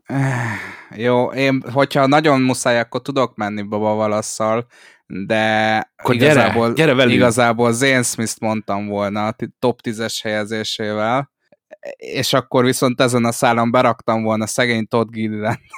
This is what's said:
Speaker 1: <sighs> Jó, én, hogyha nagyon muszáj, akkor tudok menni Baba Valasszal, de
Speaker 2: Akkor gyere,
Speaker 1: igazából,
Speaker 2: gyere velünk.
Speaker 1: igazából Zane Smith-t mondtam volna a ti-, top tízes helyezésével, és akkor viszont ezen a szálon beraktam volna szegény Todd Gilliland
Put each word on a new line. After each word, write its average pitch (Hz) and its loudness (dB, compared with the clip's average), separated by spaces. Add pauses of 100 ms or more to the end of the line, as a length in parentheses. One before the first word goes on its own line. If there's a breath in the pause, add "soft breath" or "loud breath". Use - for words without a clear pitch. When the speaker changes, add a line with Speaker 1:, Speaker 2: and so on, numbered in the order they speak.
Speaker 1:
<sighs> 131 -6 (800 loud breath)
Jó, 123 2
én, 135 0 (100)
hogyha 135 2
nagyon 147 4
muszáj, 127 2
akkor 117 -4
tudok 135 -2
menni 104 -6
Baba 107 -2
Valasszal, 110 -2 (600 soft breath)
de 110 2 (200)
Speaker 2:
Akkor - -2
gyere, 139 4
Speaker 1:
igazából, 117 2
Speaker 2:
gyere 147 2
velünk. 127 4
Speaker 1:
igazából 120 2
Zane 131 2
Smith-t - -6
mondtam 104 -4
volna 101 -2
a 110 -2
ti-, 113 -10
top 120 -2
tízes 113 -8
helyezésével, 107 -4 (640)
és 92 -6
akkor 127 2
viszont 127 0
ezen 123 2
a 117 0
szálon 120 2
beraktam 117 2
volna 110 0
szegény 117 0
Todd 113 0
Gilliland 110 -4 (200)